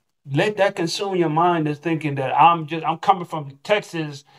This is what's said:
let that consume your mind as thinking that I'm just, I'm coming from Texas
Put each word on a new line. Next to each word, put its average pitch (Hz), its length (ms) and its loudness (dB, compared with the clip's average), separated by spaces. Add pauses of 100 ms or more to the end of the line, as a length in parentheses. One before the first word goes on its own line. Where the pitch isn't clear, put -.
(320)
let 208 260 0
that 196 180 2
consume 190 400 -4
your 170 140 0
mind 165 380 2
as 147 120 -4
thinking 156 360 -4
that 131 240 -4
I'm 165 280 4
just, 156 180 -6
I'm 160 140 -2
coming 180 260 2
from 143 380 -8
Texas 165 600 -4 (160)